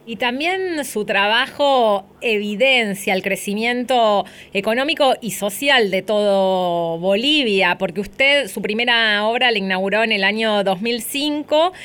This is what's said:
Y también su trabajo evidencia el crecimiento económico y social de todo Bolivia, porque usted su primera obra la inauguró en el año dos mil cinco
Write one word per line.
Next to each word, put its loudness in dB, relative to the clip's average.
Y -12
también -2
su -4
trabajo 2
evidencia 0
el 0
crecimiento 0
económico 0
y -8
social 0
de -8
todo 0
Bolivia, 2
porque -4
usted 0
su -10
primera 0
obra 2
la 0
inauguró 0
en 0
el 0
año 2
dos 0
mil -2
cinco 0